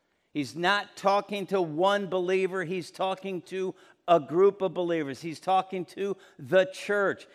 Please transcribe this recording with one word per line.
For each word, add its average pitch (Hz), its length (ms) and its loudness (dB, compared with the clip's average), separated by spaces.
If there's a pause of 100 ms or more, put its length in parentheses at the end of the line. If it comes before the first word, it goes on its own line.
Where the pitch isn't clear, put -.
(340)
He's 135 220 -4
not 190 400 0
talking 202 520 0
to 190 140 0
one 185 460 2
believer. 185 560 0
He's 170 260 -6
talking 190 540 -6
to 185 320 -6 (320)
a 170 140 6
group 185 400 4
of 185 120 0
believers. 165 460 -4
He's 156 220 -10
talking 185 420 -2 (140)
to 196 180 -4 (240)
the 160 260 4
church. 196 680 -2